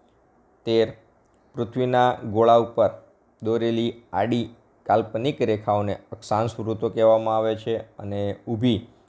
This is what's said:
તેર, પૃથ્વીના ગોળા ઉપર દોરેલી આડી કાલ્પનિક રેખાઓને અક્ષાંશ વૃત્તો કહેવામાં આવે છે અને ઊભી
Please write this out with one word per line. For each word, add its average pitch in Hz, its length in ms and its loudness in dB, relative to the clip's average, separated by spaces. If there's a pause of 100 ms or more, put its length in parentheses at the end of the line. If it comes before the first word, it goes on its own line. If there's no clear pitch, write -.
(640)
તેર, 113 280 2 (600)
પૃથ્વીના 123 580 0
ગોળા 113 420 4
ઉપર 113 340 2 (540)
દોરેલી 113 600 -2 (100)
આડી 113 360 -2 (340)
કાલ્પનિક 113 580 -2
રેખાઓને 104 580 -2 (120)
અક્ષાંશ 113 480 -4
વૃત્તો 110 300 -4
કહેવામાં 110 480 2
આવે 110 180 0
છે 113 220 -6
અને 101 580 -8 (120)
ઊભી 113 400 -2 (220)